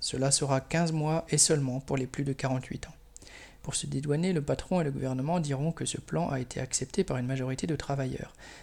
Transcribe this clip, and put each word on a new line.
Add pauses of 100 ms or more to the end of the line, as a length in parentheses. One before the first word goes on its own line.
Cela
sera
quinze
mois
et
seulement
pour
les
plus
de
quarante-huit
ans. (680)
Pour
se
dédouaner,
le
patron
et
le
gouvernement
diront
que
ce
plan
a
été
accepté
par
une
majorité
de
travailleurs. (300)